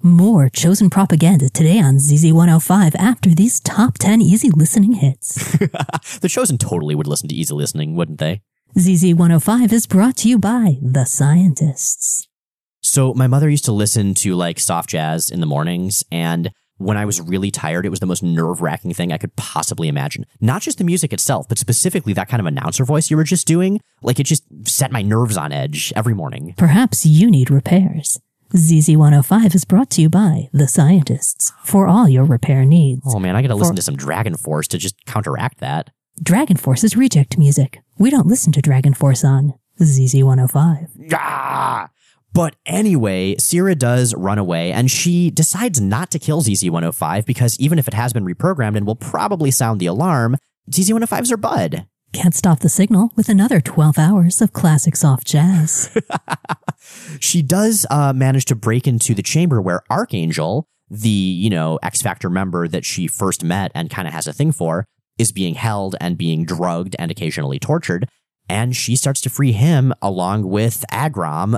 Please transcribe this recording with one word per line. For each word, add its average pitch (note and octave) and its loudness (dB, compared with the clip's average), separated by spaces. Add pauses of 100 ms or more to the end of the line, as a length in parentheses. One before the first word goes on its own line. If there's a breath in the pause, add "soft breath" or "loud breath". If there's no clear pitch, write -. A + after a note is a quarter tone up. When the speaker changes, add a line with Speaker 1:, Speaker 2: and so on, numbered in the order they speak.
Speaker 1:
More F3 6
Chosen F#3 2
propaganda E3+ 4
today E3+ 4
on C#3 4
Z D3 2
Z D#3+ 6
one E3+ 6
oh E3 6
five F3+ 4
after G3 2
these F#3+ 4
top - 0
ten G#3+ 2
easy G#3 4
listening F#3+ 4
hits. - -2
Speaker 2:
<laughs> - -4
The F3+ -2
Chosen E3+ -2
totally D2+ -2
would D2+ -2
listen D2 -6
to D2 -6
easy D#2 -6
listening, D2+ -4
wouldn't D#2 -4
they? E2 -6 (360)
Speaker 1:
Z F3+ 4
Z E3+ 4
one E3+ 4
oh D#3+ 4
five A3+ 2
is A3+ 0
brought A3 2
to A3 0
you A#3+ 4
by G3+ 0
The B2+ 0
Scientists. - 0 (540)
Speaker 2:
So C3 0
my B2+ 2
mother C#3 2
used D3 0
to A#2+ 0
listen G#2 0
to, F#2 -2
like, E2+ -4
soft E2 -4
jazz D#2+ -4
in F2 -6
the D#2+ -2
mornings, F2 -4
and E2+ -4 (280)
when G2 -2
I G#2 -4
was G2 -6
really F#2+ -4
tired, F2 -6
it F#2 -4
was F#2 -8
the F#2+ -4
most F2+ -4
nerve-wracking E2 -4
thing F2 -6
I D#2 -6
could - -10
possibly - -6
imagine. C#2+ -6 (140)
Not B2+ -2
just - -8
the G3 -2
music E3+ -2
itself, G2+ -4
but A#2 -4
specifically C#3+ -2
that F#2 -6
kind A#2+ -2
of F2+ -4
announcer D2+ -4
voice D3+ 0
you D#3 0
were D#3 2
just D#3 0
doing. F#3 0 (220)
Like, B2 -2
it C#3+ 0
just - -2 (220)
set - -2
my A#2 -4
nerves G#2+ 0
on D2+ -6
edge C#2+ -6
every A2 -2
morning. E2 -10
Speaker 1:
Perhaps F#3 2
you E3+ 6
need C3 4
repairs. D#3+ 0 (360)
Z E3 4
Z D#3 4
one D3 6
oh C#3+ 4
five G#3+ 2
is F#3 2
brought A#3 2
to E3+ 2
you D#3+ 4
by F3 0
The C#3 2
Scientists D3 2 (100)
for G3 2
all G3+ 4
your C3 4
repair C3+ 2
needs. C#3 4
Speaker 2:
Oh A#2+ -2
man, F#2 -2
I A2 2
gotta B2+ 0
Speaker 1:
For G#2 -2
Speaker 2:
listen E3 0
to F2 -4
some C#2 -6
Dragon D#2+ -4
Force D#2 -6
to F2+ -6
just F#2 -10
counteract - -6
that. C#2+ -6 (320)
Speaker 1:
Dragon F#3+ 2
Force C3+ 0
is A3 0
reject A3 2
music. C#3+ 2 (160)
We A#3 4
don't C#4 2
listen F3+ 2
to D3 2
Dragon C#3 2
Force C3+ 2
on C#3 2 (280)
Z C3+ 4
Z C3+ 2
one C3 4
oh B2+ 2
five. D#3 0 (240)
Speaker 2:
Ah! C3+ -4 (460)
But E3 0 (100)
anyway, A2+ 0
Sira F3+ 0
does B2 0
run G2 -2
away, F2 -2
and C3 0
she F3 0
decides F3 -2
not G#2+ -4
to - -6
kill D#3 -2
Z A2 -2
Z F2+ -2
one E2+ -4
oh E2 -4
five E2+ -4
because B2 -2
even D#3 0
if C#3 -2
it - -10
has A#2+ -2
been G#2+ -4
reprogrammed A2 -2
and G2+ -2
will A2 -4
probably E3+ -4
sound A2+ -2
the F2 -2
alarm, B2 0 (340)
Z F3+ -2
Z G3 0
one A3+ 0
oh A#3 -4
five - -4
is A#3+ -2
her A3+ -2
bud. F#2 -4 (260)
Speaker 1:
Can't F3 2
stop E3+ 2
the E3 0
signal G#3 2
with A3 0
another G#3 4
twelve D#3 2
hours F3 4
of G#3+ 0
classic D#3 0
soft C3+ 0
jazz. D#3 0
<laughs> - -4 (1160 loud breath)
Speaker 2:
She F3 0
does, G3 0
uh, C#3+ 2
manage C3 0
to B2+ -2
break A2+ -2
into A#2 0
the G2 -4
chamber D3+ 0
where F2+ -2
Archangel, G2 -4 (240)
the, G#2+ -4
you F#2+ -2
know, D#2+ -2
X - -6
Factor F#2+ -6
member F2 -4
that D#2 -6
she F2+ -6
first F#2 -4
met F2+ -2
and E2 -8
kinda F2 -10
has D#2 -10
a D#2 -10
thing D3+ -2
for, F2 -4 (320)
is A2+ -2
being F2+ -6
held G2+ -6
and F2 -6
being E2 -2
drugged F2 -6
and E2+ -8
occasionally D2 -6
tortured. B2 -4 (400)
And A2+ -4
she A#2+ -4
starts C#3 -2
to B2+ -6
free C#3 0
him C3 2
along F#2+ -4
with G#2+ -2
Agram, G2+ -4